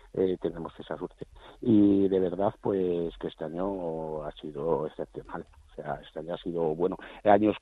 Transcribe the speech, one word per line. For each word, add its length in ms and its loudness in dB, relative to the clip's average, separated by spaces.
Eh, 280 2
tenemos 360 -6
esa 200 -10
suerte. 300 -12
Y 480 6
de 100 4
verdad, 400 0
pues, 580 0
que 100 -8
este 180 -8
año 800 -6
ha 80 -8
sido 520 -2
excepcional. 600 -10
O 40 -20
sea, 300 -8
este 140 -12
año 140 -8
ha 60 -6
sido, 360 -2
bueno, 220 0
años 380 6